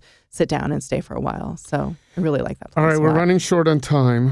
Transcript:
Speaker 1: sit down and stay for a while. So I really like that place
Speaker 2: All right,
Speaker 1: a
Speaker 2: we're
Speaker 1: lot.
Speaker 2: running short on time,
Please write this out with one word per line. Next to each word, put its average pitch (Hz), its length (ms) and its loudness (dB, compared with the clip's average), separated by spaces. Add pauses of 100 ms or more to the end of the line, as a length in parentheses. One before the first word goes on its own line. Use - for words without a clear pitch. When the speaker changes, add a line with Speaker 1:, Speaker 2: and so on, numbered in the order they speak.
(280)
Speaker 1:
sit - 180 -2
down 147 240 -4
and 147 140 -6
stay - 160 -4
for - 140 -14
a - 60 -6
while. - 360 -8
So 143 400 -6 (180)
I 175 60 -6
really 151 220 0
like - 160 -8
that - 140 -20
place 156 100 0
Speaker 2:
All 156 40 4
right, 156 100 2
Speaker 1:
a 156 40 2
Speaker 2:
we're 156 80 4
Speaker 1:
lot. 156 80 2
Speaker 2:
running 175 220 4
short 170 280 2
on 151 140 2
time, 127 520 2